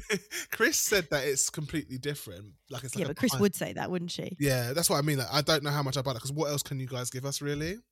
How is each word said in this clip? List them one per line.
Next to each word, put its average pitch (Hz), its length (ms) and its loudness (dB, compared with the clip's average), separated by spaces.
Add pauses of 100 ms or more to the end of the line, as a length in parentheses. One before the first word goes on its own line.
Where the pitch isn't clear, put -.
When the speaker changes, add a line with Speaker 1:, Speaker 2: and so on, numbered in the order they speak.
(160)
Speaker 1:
<laughs> - 340 -8
Chris 240 280 4
said 190 320 2
that 143 160 2
it's 139 240 2
completely 143 480 -4
different. 107 560 -8 (160)
Like, 123 140 -8
it's 123 100 -6
like 208 60 0
Speaker 2:
Yeah, 175 40 2
Speaker 1:
a 139 40 0
Speaker 2:
but 151 100 -4
Chris 247 140 4
Speaker 1:
behind - 100 2
Speaker 2:
would 202 120 6
say - 200 -4
that, - 160 -2
wouldn't 180 220 -2
she? 165 280 -6
Speaker 1:
Yeah, 127 320 2
that's 165 160 2
what 175 80 4
I 139 60 4
mean. 147 160 2
Like, 127 120 -2
I 147 120 4
don't 151 200 4
know 147 80 -2
how 147 120 2
much 135 160 -2
I - 40 2
buy 131 120 -2
that, 110 80 -8
'cause 135 100 -6
what 151 180 0
else 143 120 0
can 135 180 -6
you 131 60 -4
guys 123 240 -4
give 131 160 -6
us, 139 160 -4
really? 147 340 -2 (160)